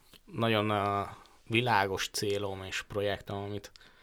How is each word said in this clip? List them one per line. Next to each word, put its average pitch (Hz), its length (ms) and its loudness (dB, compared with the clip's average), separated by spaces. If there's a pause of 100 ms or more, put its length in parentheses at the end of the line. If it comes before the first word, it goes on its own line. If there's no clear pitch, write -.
(260)
nagyon, 113 440 2
ö, 101 320 2 (460)
világos 107 640 2
célom 98 500 -2
és 92 180 -6
projektem, 101 540 -4
amit 101 360 -8 (320)